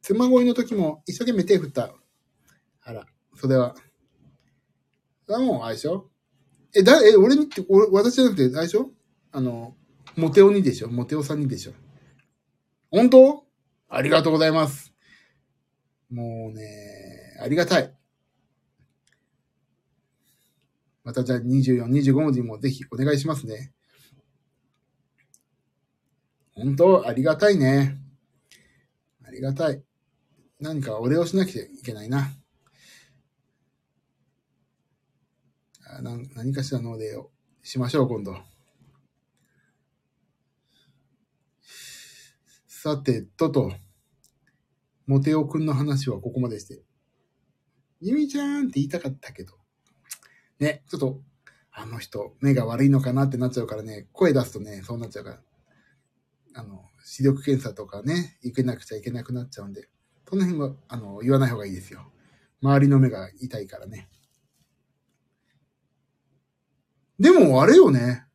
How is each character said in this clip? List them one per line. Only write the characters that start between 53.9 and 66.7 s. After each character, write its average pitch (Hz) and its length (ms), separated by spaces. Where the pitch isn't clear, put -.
声 170 200
出 131 80
す - 140
と 104 60
ね、 104 220
そ 117 120
う 117 40
な 117 80
っ - 40
ち 107 80
ゃ - 20
う 101 40
か 101 80
ら。 - 100
あ 117 80
の、 98 240
視 - 180
力 139 200
検 135 200
査 107 120
と 104 120
か 101 160
ね、 160 400
受 127 200
け - 0
な 123 120
く - 100
ち 110 100
ゃ - 20
い 101 60
け 123 80
な 117 120
く 127 120
な 123 80
っ 131 80
ち 107 100
ゃ 101 40
う 101 40
ん 101 60
で、 - 160
そ - 80
の 190 120
辺 170 160
は、 139 120
あ 123 80
の、 101 220
言 120 140
わ 135 60
な 131 80
い 120 40
方 117 80
が 101 80
い 95 60
い - 20
で 92 80
す - 100
よ。 - 180
周 139 180
り 139 80
の 139 100
目 131 120
が 95 180
痛 127 220
い 98 60
か - 120
ら - 80
ね。 98 220